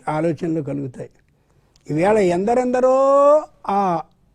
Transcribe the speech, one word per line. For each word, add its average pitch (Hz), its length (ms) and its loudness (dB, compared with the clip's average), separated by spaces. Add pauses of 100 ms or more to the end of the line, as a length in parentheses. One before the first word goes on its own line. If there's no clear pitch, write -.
ఆలోచనలు 160 520 -4
కలుగుతాయి. 135 480 -10 (840)
ఈవేళ 185 260 0
ఎందరెందరో 254 1300 2 (240)
ఆ 196 340 0 (340)